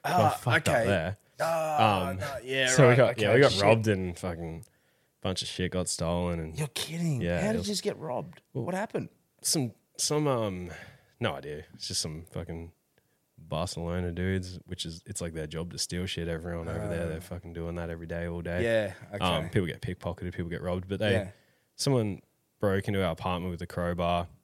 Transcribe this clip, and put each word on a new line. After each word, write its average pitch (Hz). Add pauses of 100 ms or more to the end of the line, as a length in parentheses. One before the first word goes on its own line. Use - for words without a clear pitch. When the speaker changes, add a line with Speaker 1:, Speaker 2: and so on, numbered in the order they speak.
Speaker 1:
I 151
Speaker 2:
Ah, 113 (100)
Speaker 1:
fucked 147
up -
Speaker 2:
okay. 113
Speaker 1:
there. 92 (220)
Speaker 2:
Ah, 147
Speaker 1:
Um, 92
Speaker 2:
no, -
yeah, 131
Speaker 1:
so 135
Speaker 2:
right, 120
Speaker 1:
we 123
got, 123
yeah, 104
Speaker 2:
okay, 113
Speaker 1:
we 135
got 123
Speaker 2:
shit. 98
Speaker 1:
robbed 110
and 92
fucking 82 (560)
bunch 95
of -
shit 92
got 90
stolen 87
and 80
Speaker 2:
You're 151
kidding. 160
Speaker 1:
Yeah, 87
Speaker 2:
How 208
Speaker 1:
it -
Speaker 2:
did 226
Speaker 1:
was 208
Speaker 2:
you 208
just -
get -
robbed? 156 (140)
Speaker 1:
Well, 127
Speaker 2:
What 175
happened? 185 (320)
Speaker 1:
some, 131 (260)
some, 151
um, 98 (500)
no 101
idea. 73 (100)
It's -
just 92
some 82
fucking 85 (680)
Barcelona 85
dudes, 90
which -
is, 82
it's -
like 85
their 78
job 85
to -
steal 90
shit 85
everyone 82
over 82
there. 85
Speaker 2:
Oh. 82
Speaker 1:
They're 80
fucking 87
doing 85
that 85
every 85
day, 85
all 85
day. 85
Speaker 2:
Yeah, 110 (220)
okay. 92
Speaker 1:
Um, 82
people 92
get -
pickpocketed, 87
people 85
get 85
robbed, 90
but 95
they, 107
Speaker 2:
Yeah. 95 (480)
Speaker 1:
someone 113 (380)
broke 98
into 98
our 85
apartment 90
with 85
a 85
crowbar 87 (160)